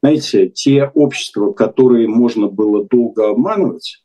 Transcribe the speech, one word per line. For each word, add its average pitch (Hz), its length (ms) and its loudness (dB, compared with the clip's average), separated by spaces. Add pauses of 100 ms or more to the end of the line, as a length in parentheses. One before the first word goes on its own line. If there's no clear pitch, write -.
Знаете, 135 460 2
те 139 460 0
общества, 104 580 -2
которые 117 560 2
можно 113 400 0
было 104 360 -2
долго 110 460 0
обманывать 139 760 -4